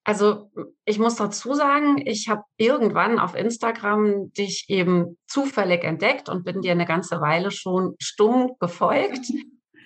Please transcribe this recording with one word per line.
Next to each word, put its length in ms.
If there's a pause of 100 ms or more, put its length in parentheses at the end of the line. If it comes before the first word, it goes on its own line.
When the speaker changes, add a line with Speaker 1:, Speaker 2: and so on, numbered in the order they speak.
Speaker 1:
Also, 460 (340)
ich 160
muss 160
dazu 380
sagen, 500
ich 240
habe 140 (160)
irgendwann 600
auf 160
Instagram 960
dich 360
eben 480 (100)
zufällig 580
entdeckt 440
und 160
bin 160
dir 120
eine 140
ganze 340
Weile 300
schon 480
stumm 640
gefolgt. 760
Speaker 2:
<laughs> 160 (340)